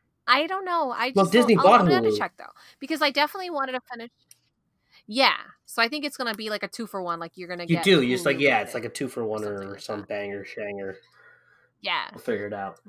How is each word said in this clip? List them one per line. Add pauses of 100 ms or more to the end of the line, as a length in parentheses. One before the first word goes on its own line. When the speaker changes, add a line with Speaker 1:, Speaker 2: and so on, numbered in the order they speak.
(420)
Speaker 1:
I
don't
know.
I
Speaker 2:
Well,
Speaker 1:
just
don't,
Speaker 2:
Disney
Speaker 1:
I'll,
Speaker 2:
bought
Speaker 1:
I'm
gonna
have
to
Speaker 2:
Hulu.
Speaker 1:
check,
though. (280)
Because
I
definitely
wanted
to (120)
finish. (960)
Yeah. (300)
So
I
think
it's
gonna
be,
like,
a
two-for-one.
Like,
you're
gonna
Speaker 2:
You
Speaker 1:
get
Speaker 2:
do.
You
just,
like,
Speaker 1:
Hulu
Speaker 2:
yeah,
Speaker 1:
with
Speaker 2:
it's
like
Speaker 1:
it
Speaker 2:
a
two-for-one
Speaker 1:
or
something
Speaker 2:
or
Speaker 1:
like
Speaker 2:
some
Speaker 1:
that.
Speaker 2:
banger
shanger. (840)
Speaker 1:
Yeah.
Speaker 2:
We'll
figure
it
out.